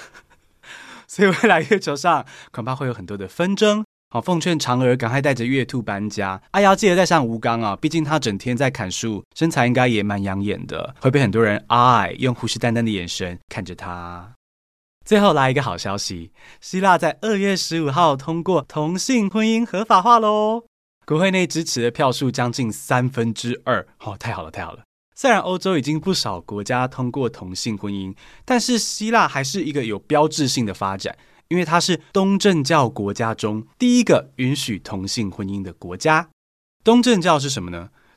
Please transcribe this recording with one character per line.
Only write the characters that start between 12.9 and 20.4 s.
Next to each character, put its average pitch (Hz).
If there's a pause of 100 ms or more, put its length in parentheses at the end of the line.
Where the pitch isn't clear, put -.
眼 92
神 87 (100)
看 107
着 90
他。 87 (680)
最 214
后 202
来 135
一 -
个 139
好 -
消 101
息， 90 (300)
希 -
腊 185
在 156
二 220
月 196
十 165
五 143
号 156
通 165
过 165
同 156
性 220
婚 220
姻 226
合 214
法 196
化 233
咯。 214 (400)